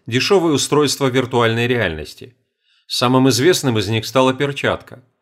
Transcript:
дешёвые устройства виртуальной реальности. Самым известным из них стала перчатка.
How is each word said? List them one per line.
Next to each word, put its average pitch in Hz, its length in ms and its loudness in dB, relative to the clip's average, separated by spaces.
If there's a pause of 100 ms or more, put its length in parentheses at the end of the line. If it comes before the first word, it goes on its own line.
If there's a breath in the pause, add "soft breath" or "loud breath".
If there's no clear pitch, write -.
дешёвые 165 480 0
устройства 143 520 0
виртуальной 120 600 0
реальности. 95 680 -4 (520)
Самым 131 420 2
известным 127 480 0
из 98 100 -2
них 110 160 -2
стала 131 300 0
перчатка. 135 680 -6 (200)